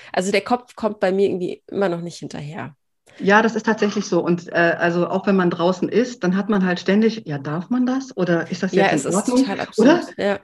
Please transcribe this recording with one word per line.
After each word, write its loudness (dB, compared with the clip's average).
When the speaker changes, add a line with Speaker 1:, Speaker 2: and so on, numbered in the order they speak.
Speaker 1:
also -2
der 2
Kopf -4
kommt -4
bei 2
mir 2
irgendwie -6
immer -2
noch -4
nicht -10
hinterher. -12
Speaker 2:
Ja, 6
das 0
ist -6
tatsächlich 0
so. 0
Und, 0
äh, -8
also 0
auch -2
wenn 2
man 2
draußen 0
ist, -2
dann 2
hat -2
man 2
halt -2
ständig, 2
ja, -6
darf -6
man 0
das? -4
Oder 0
ist -8
das -2
Speaker 1:
Ja, 4
Speaker 2:
jetzt 2
Speaker 1:
es -2
Speaker 2:
in -4
Speaker 1:
ist 0
Speaker 2:
Ordnung? 0
Speaker 1:
total 0
absurd. 2
Speaker 2:
Oder? 2
Speaker 1:
Ja, 0